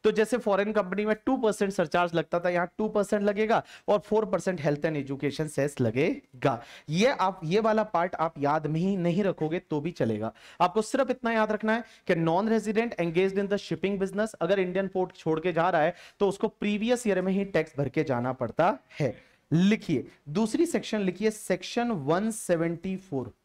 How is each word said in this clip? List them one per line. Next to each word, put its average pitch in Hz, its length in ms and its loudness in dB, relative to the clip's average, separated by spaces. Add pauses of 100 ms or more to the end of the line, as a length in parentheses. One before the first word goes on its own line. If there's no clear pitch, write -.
तो 214 80 4
जैसे 220 260 2
फॉरेन 208 360 2
कंपनी 196 320 0
में 214 100 2 (100)
टू 262 120 2
परसेंट 208 360 0
सरचार्ज 175 400 2
लगता 170 260 0
था, 180 100 0
यहाँ 175 280 0
टू 214 120 -2
परसेंट 208 340 0
लगेगा 208 380 2 (260)
और 202 120 4
फ़ोर 214 260 0
परसेंट 185 360 -2
health 147 240 0
and 160 120 0
education 143 520 -4
cess 143 320 -2
लगेगा। 127 800 0 (280)
ये 185 200 2
आप, 190 340 -2
ये 175 160 0
वाला 220 260 2
पार्ट 180 300 -2
आप 160 240 -2
याद 151 280 0
में 156 120 -2
ही 196 180 0
नहीं 175 260 0
रखोगे 160 380 -2
तो 151 200 -4
भी 170 100 -4
चलेगा, 110 400 -2 (300)
आपको 175 200 2
सिर्फ 262 300 0
इतना 233 200 -2
याद 214 200 2
रखना 214 220 0
है 233 100 -2 (240)
कि 185 80 4
non-resident 214 840 2
engaged 185 440 0
in 190 100 -4
the 196 80 0
shipping 196 380 -2
business, 196 360 -2
अगर 196 240 2
इंडियन 190 280 0
पोर्ट 185 280 -4
छोड़ 160 240 -2
के 170 140 -2
जा 165 160 2
रहा 165 120 2
है 151 140 2 (240)
तो 202 100 4
उसको 196 200 -2
प्रीवियस 214 580 -2
ईयर 180 140 2
में 190 120 0
ही 196 140 0
टैक्स 160 300 -2
भर 139 120 0
के 156 140 0
जाना 127 300 -2
पड़ता 156 440 0 (220)
है। 139 160 -2 (360)
लिखिए 175 560 2 (220)
दूसरी 220 360 0
सेक्शन 220 360 -4
लिखिए, 196 300 0
सेक्शन 233 600 -2
वन 175 420 0
सेवेंटी 170 680 -2
फ़ोर 123 340 -6 (120)